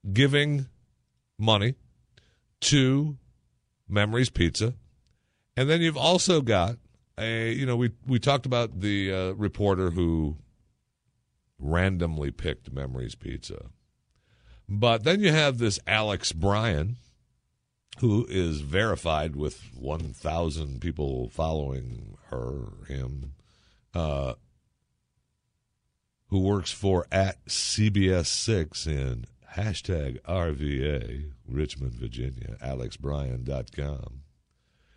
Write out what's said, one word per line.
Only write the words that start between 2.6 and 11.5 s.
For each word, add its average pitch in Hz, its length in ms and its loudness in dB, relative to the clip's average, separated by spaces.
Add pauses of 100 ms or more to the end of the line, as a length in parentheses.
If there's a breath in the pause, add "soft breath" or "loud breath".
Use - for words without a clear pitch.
to 139 540 4 (720)
Memories 107 420 2
Pizza. 104 440 0 (840)
And 131 120 2
then 165 120 4
you've 165 160 0
also 165 440 4
got 110 360 2 (420)
a, 113 340 -2
you 135 140 -2
know, 123 100 0
we, 120 140 2 (160)
we 127 120 4
talked 139 280 2
about 120 340 -2
the, 98 320 0
uh, 92 200 -2
reporter 98 580 0
who 82 460 2 (1200)